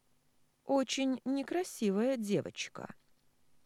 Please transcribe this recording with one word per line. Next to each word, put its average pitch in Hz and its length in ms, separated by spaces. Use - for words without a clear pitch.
"Очень 269 600
некрасивая 262 920
девочка". 202 800